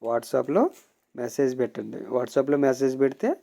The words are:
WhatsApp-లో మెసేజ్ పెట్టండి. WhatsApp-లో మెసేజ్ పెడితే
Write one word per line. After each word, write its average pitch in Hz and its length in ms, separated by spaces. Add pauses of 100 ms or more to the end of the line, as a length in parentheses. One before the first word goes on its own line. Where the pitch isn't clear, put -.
WhatsApp-లో 131 640 (460)
మెసేజ్ 127 440
పెట్టండి. 113 380
WhatsApp-లో 131 600
మెసేజ్ 131 420
పెడితే 139 440